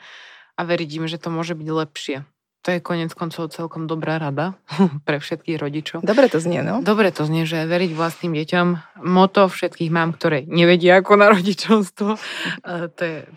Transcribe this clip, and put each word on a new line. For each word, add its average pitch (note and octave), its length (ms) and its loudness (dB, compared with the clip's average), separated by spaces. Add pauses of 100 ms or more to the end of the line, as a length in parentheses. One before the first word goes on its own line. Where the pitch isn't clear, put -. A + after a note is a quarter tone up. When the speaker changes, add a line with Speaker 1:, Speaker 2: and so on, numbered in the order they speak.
(540)
Speaker 1:
a - 80 -8
veriť E3+ 340 -4
im, D#3+ 120 -6
že E3 100 -8
to E3+ 120 -10
môže E3 240 -6
byť D#3 140 -10
lepšie. D#3 500 -6 (440)
To - 80 -4
je F3+ 80 -2
konec E3 400 -4
koncov E3 320 -8
celkom D#3+ 400 -10
dobrá D#3+ 320 -4
rada D3+ 320 -4 (160)
<laughs> D3+ 380 0
pre D3 100 -2
všetkých D#3 400 -8
rodičov. D3+ 480 -8
Speaker 2:
Dobre A#3 240 4
to - 80 0
znie, E3 240 -2
no. E3+ 240 -4
Speaker 1:
Dobre G3+ 240 4
to D3+ 160 -4
znie, D#3+ 240 -2
že D#3+ 160 -4
veriť E3+ 320 -2
vlastným E3 400 -4
deťom. F3 300 0 (340)
Moto F#3+ 480 4
všetkých F3 400 -4
mám, E3 240 0
ktoré D#3 320 -2
nevedia F3 560 6
ako G3 160 4
na G3+ 160 8
rodičovstvo. G3+ 840 0
<laughs> - 40 -18 (400)
Eh, F3 320 -8
to - 80 -12
je, E3 160 -4 (200)